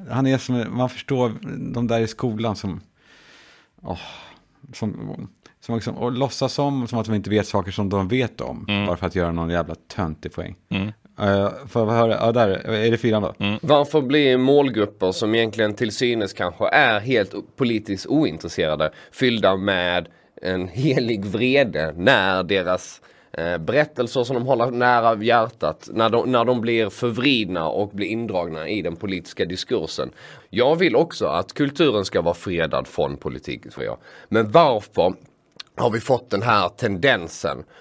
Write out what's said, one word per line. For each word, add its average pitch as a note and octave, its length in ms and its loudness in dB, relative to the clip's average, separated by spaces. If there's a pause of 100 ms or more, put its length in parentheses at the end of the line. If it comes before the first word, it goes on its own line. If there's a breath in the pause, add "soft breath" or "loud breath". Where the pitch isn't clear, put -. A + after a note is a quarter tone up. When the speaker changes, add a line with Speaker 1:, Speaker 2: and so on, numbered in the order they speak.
Speaker 1:
han C3 180 0
är C3+ 100 4
som, B2 280 -4 (120)
man B2+ 120 0
förstår B2 420 -2 (420)
de A#2+ 140 -2
där A#2 120 0
i A2+ 80 0
skolan A2 480 -4
som, F2+ 260 -6 (1000 soft breath)
åh, F2+ 180 -8 (760 loud breath)
som, C3+ 420 -6 (440 soft breath)
som A#2 160 -6
liksom, A2 220 -4
och A#2+ 140 -2
låtsas B2+ 420 -2
som, C#3 340 -2
som A#2 120 -4
att G#2+ 60 -2
de A2 100 0
inte G2+ 140 -2
vet G#2 180 2
saker G2 240 -2
som G2 180 -2
de G2 180 0
vet B2 340 -2
om, - 280 -8
Speaker 2:
Mm. G2+ 180 0
Speaker 1:
bara F2 100 -2
för F#2+ 100 -4
att F2 80 -6
göra E2+ 160 0
någon E2 180 -2
jävla E2 260 -2 (200)
töntig E2 380 -6
poäng. - 220 -10 (140)
Speaker 2:
Mm. G2 180 -2 (320)
Speaker 1:
Eh, G2 320 2 (160)
får A#2+ 140 0
jag A2 120 2
höra, A#2 220 4
ja, A#2 160 2
där, A#2 180 4
är A2 420 0
det A2+ 60 4
fyran G#2+ 240 2
då? F#2 180 -2
Speaker 2:
Mm. G2+ 220 -2
Speaker 3:
Varför D3 400 2
blir C3+ 360 4
målgrupper B2+ 720 4
som G#2+ 240 0
egentligen A2+ 380 2
till A2 180 -2
synes A2+ 420 0
kanske F#2 340 -2
är A#2+ 320 4
helt A2 340 0
o-, G2+ 100 -10 (120)
politiskt G#2+ 520 -2
ointresserade D#2+ 840 0 (200 loud breath)
fyllda G#2+ 460 2
med F2+ 500 0 (340 soft breath)
en F#2 260 -2
helig A#2 580 0
vrede G#2 720 0
när F#2+ 460 4
deras, F#2 580 -2 (320 soft breath)
eh, E2+ 240 -4
berättelser B2 640 0
som B2 100 -4
de A#2+ 120 -2
håller B2+ 260 2
nära A#2 520 4
hjärtat, A#2 720 0
när A2+ 160 2
de, A2+ 220 2
när A#2 140 4
de B2 160 2
blir A2+ 280 0
förvridna A2 800 0
och F#2+ 220 -2
blir G2 180 -4
indragna F2 600 -4
i G#2 120 -2
den E2+ 140 -6
politiska F#2+ 500 -6
diskursen? E2 640 -4 (400 loud breath)
Jag C3 260 2
vill E3 200 2
också D#3+ 300 2
att D#2+ 280 -2
kulturen C#3 520 2
ska F#2 160 0
vara E2+ 140 0
fredad D#2 520 -2
från C#2+ 300 -2
politik, - 560 -10
tror B1+ 120 -8
jag. A1+ 120 -8 (320 loud breath)
Men G#2+ 220 2
varför G#2+ 640 4 (600)
har A#2 140 2
vi A2 100 0
fått - 300 0
den G2+ 120 0
här G#2 280 2
tendensen F#2 960 -2 (180 loud breath)